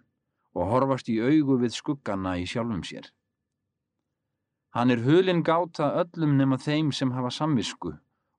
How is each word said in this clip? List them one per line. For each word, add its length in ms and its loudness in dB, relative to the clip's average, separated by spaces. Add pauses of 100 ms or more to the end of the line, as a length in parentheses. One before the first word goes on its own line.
(520)
og 160 -2
horfast 400 0
í 80 0
augu 460 2
við 100 -2
skuggana 640 -6
í 80 -4
sjálfum 400 -6
sér. 220 -14 (1700)
Hann 160 2
er 140 2
hulinn 400 4
gáta 460 0 (100)
öllum 380 0
nema 180 2
þeim 360 -2
sem 200 -2
hafa 180 -4
samvisku 600 -4 (460)